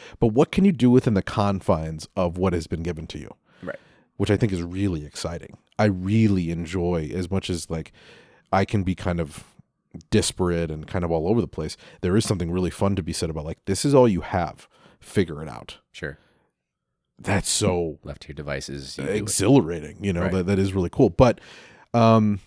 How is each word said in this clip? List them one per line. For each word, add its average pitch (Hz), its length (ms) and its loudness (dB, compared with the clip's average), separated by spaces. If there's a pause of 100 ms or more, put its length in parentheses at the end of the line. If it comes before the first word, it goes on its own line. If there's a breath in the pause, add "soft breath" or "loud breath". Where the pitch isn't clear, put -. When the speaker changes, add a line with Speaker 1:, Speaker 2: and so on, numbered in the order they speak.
(200 loud breath)
Speaker 1:
but 117 140 4
what 139 180 4
can 190 140 4
you 196 80 6
do 123 180 4
within 123 220 6
the 95 100 2
confines 85 920 -2
of 90 200 0
what 92 140 2
has 85 160 -4
been 82 160 -6
given 85 240 -6
to - 100 -14
you? 69 160 -14 (300 soft breath)
Speaker 2:
Right. - 160 -10 (380 soft breath)
Speaker 1:
Which 101 120 0
I 104 60 4
think 107 160 2
is 87 100 -2
really 92 440 -4
exciting. - 520 -10 (200)
I 107 80 4
really 98 680 2
enjoy, 85 640 -2
as 87 160 -6
much 95 180 -2
as, 85 200 -6
like, 80 240 -8 (580 soft breath)
I 98 140 2
can 101 180 0
be 92 100 0
kind 85 280 -2
of 73 240 -10 (640)
disparate 87 580 0
and 78 160 -8
kind 87 200 -4
of 85 60 -2
all 82 180 0
over 117 100 2
the 90 80 0
place, 78 300 -8 (240 loud breath)
there 92 160 2
is 113 80 2
something 87 260 -2
really 90 180 0
fun 98 280 0
to 92 40 -2
be 80 120 -8
said 85 160 -4
about, 78 160 -8
like, - 180 -12
this - 220 -4
is 143 100 4
all 127 140 8
you 90 100 2
have. - 480 -4 (320 soft breath)
Figure 82 420 -4
it 78 60 -10
out. - 300 -16 (160)
Speaker 2:
Sure. - 260 -12 (1040)
Speaker 1:
That's 98 280 -2
so 87 540 -2
Speaker 2:
Left 73 200 -14
to - 60 -18
your 71 60 -16
devices, 69 640 -10
you 67 80 -8
do 78 40 -4
it. 101 80 -2
Speaker 1:
exhilarating, 92 840 0
you 98 100 0
know, 87 100 0
Speaker 2:
Right. 90 80 0
Speaker 1:
that, 92 160 0
that 98 120 2
is 98 140 0
really 87 160 0
cool. 113 200 4
But, - 300 4 (540 loud breath)
um, 110 540 4